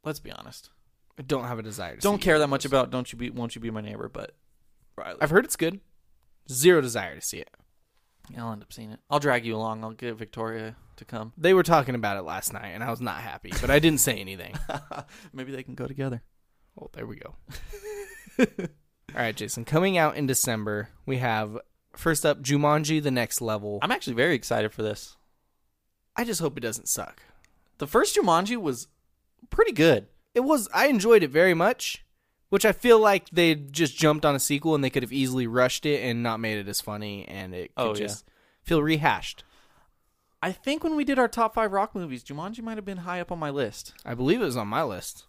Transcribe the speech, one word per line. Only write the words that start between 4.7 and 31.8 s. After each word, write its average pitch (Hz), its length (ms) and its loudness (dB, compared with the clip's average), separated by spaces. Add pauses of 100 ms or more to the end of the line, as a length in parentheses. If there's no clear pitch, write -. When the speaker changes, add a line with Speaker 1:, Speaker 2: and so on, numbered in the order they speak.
Speaker 1:
Riley. - 240 -12
Speaker 2:
I've 147 100 2
heard 180 140 8
it's - 120 -6
good. 170 240 -2 (720)
Zero 151 300 6
desire 110 340 -4
to 73 60 -18
see - 180 -8
it. - 120 -14 (840)
Speaker 1:
I'll 117 160 -8
end 104 100 -12
up - 100 -20
seeing 110 180 -16
it. 110 80 -18 (100)
I'll 147 120 2
drag 127 260 2
you 113 80 -2
along. 110 300 -4
I'll 113 80 -10
get 113 240 -10
Victoria 113 580 -8 (220)
to - 80 -20
come. 113 340 -10
Speaker 2:
They 175 160 4
were 180 80 6
talking 143 320 4
about 104 220 -2
it 98 60 -8
last 85 300 -6
night, 104 220 -12
and 107 80 -10
I 120 80 -6
was 117 100 -8
not 95 200 -6
happy, 90 400 -14
but - 100 -2
I 143 80 6
didn't 151 220 4
say 117 180 2
anything. 98 360 -12 (400)
Speaker 1:
<laughs> - 380 -18
Maybe 131 200 -14
they 131 100 -12
can 131 140 -14
go 123 100 -8
together. 135 360 -6 (580)
Speaker 2:
Oh, - 120 -18
there 113 140 -14
we 113 100 -14
go. - 200 -18 (1000)
<laughs> - 20 -
All 254 60 6 (680)
right, 113 220 -4
Jason. 113 280 -8
Coming 185 320 2
out 151 200 2
in 143 100 -2
December, 107 600 -2 (180)
we 131 120 -2
have, 110 380 -2 (380)
first 160 320 0
up, 147 160 2
Jumanji: 147 580 2
The 143 120 0
Next 120 280 -2
Level. 104 420 -4
Speaker 1:
I'm 185 100 0
actually 139 220 -4
very 139 200 4
excited 110 380 -2
for 113 100 -8
this. - 340 -8 (1000)
Speaker 2:
I 240 80 -2
just 202 160 -4
hope 147 180 -2
it - 40 -10
doesn't - 260 -6
suck. - 340 -6 (560)
Speaker 1:
The 143 80 -6
first 277 300 2
Jumanji 202 400 2
was 143 320 -4 (640)
pretty 440 220 4
good. 160 340 4 (280)
Speaker 2:
It 240 60 4
was. 269 340 2
I 220 140 4
enjoyed 220 340 8
it 139 80 0
very 170 240 6
much, 185 500 0 (460)